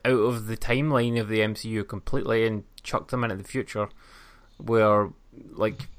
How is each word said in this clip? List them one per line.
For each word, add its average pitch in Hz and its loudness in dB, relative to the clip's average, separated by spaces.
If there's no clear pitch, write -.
out 127 4
of 113 2
the 113 -4
timeline 120 2
of 107 -4
the 110 2
M 107 0
C - -10
U 107 -2
completely 113 0
and 107 -2
chucked - -6
them 123 -2
into 104 -4
the 98 -12
future, 107 -4
where, 107 4
like, - -4